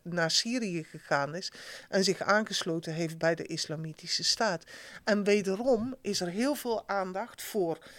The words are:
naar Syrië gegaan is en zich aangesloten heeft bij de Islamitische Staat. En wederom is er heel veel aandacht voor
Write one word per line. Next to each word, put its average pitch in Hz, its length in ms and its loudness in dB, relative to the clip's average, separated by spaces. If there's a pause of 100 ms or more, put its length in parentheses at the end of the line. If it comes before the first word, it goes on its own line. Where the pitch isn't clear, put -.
naar 170 300 0
Syrië 220 520 0
gegaan 147 520 -2
is 190 160 -8 (380)
en 190 140 4
zich 190 180 2
aangesloten 185 720 0
heeft 160 240 -2
bij 165 180 4
de 165 100 -6
Islamitische 160 800 -6
Staat. 190 400 2 (400)
En 208 200 4
wederom 208 800 4
is 202 200 -2
er 175 80 -2
heel 240 260 0
veel 226 320 -2
aandacht 196 560 -2
voor 170 340 0 (220)